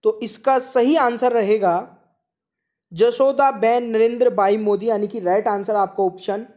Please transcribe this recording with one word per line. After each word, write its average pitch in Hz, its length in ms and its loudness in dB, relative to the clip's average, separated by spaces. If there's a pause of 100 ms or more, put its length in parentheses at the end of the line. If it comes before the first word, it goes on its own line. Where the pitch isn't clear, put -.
तो 220 200 0
इसका 262 360 -2
सही 254 360 0
आंसर 247 360 0
रहेगा 208 680 0 (960)
जसोदा 262 580 2
बेन 233 380 0
नरेंद्र 233 400 2
बाई 202 280 2
मोदी, 208 320 -2
यानी 208 180 -2
कि 220 120 -8
राइट 190 280 0
आंसर 202 280 -2
आपका 196 280 -2
ऑप्शन 196 540 -4